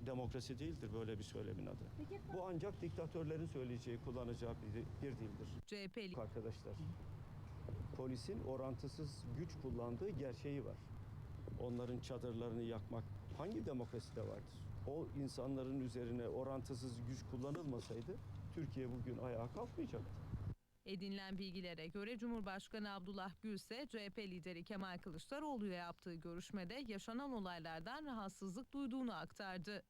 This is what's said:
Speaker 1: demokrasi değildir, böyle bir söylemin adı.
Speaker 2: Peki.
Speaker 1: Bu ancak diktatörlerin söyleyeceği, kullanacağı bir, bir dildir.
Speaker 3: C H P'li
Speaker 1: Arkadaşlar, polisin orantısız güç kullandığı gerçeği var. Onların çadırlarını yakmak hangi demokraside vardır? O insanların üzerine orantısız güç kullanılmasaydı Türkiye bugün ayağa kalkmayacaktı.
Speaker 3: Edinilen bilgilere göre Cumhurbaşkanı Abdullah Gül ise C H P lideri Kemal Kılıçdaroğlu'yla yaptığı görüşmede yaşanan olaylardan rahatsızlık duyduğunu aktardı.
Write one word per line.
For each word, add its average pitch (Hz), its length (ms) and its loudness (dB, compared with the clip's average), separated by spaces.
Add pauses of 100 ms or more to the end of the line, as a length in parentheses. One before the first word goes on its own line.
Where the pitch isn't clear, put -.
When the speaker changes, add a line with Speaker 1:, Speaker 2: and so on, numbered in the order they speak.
Speaker 1:
demokrasi 127 520 2
değildir, 135 360 0
böyle 110 240 2
bir 104 60 -2
söylemin 101 420 -2
adı. 92 180 -2 (120)
Speaker 2:
Peki. - 240 -2 (160)
Speaker 1:
Bu 185 120 2
ancak 185 320 0
diktatörlerin 160 680 2
söyleyeceği, 120 580 0
kullanacağı 120 500 0 (200)
bir, 113 320 0
bir 127 120 0
dildir. 107 300 -2 (180)
Speaker 3:
C 202 180 -2
H 190 40 0
P'li 190 280 -2
Speaker 1:
Arkadaşlar, 107 580 -2 (1200)
polisin 131 480 2
orantısız 135 800 0 (140)
güç 165 120 2 (120)
kullandığı 120 480 2
gerçeği 139 540 2
var. 98 120 0 (840)
Onların 123 400 2
çadırlarını 117 640 2
yakmak 113 420 0 (340)
hangi 214 280 2
demokraside 117 600 0
vardır? 104 340 -4 (260)
O 147 200 2 (120)
insanların 135 640 2
üzerine 120 480 2
orantısız 131 640 2 (160)
güç 131 100 0 (120)
kullanılmasaydı 131 840 0 (380)
Türkiye 135 380 2
bugün 120 260 2
ayağa 120 340 2
kalkmayacaktı. 240 580 0 (760)
Speaker 3:
Edinilen 190 520 0
bilgilere 180 480 -2
göre 202 320 0
Cumhurbaşkanı 208 760 0
Abdullah 190 380 -2 (100)
Gül 214 120 0
ise 233 360 -2
C 214 140 -2
H 196 60 -2
P 202 200 -2
lideri 175 340 -4
Kemal 190 340 0
Kılıçdaroğlu'yla 208 800 0
yaptığı 175 380 -4
görüşmede 170 600 -2
yaşanan 240 580 0
olaylardan 180 760 -2
rahatsızlık 196 680 -2
duyduğunu 262 440 2
aktardı. 185 720 -2